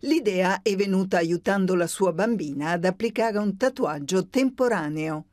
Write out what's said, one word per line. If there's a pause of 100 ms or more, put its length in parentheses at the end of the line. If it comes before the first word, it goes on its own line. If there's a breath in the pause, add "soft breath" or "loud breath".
l'idea
è
venuta
aiutando
la
sua
bambina
ad
applicare
un
tatuaggio
temporaneo.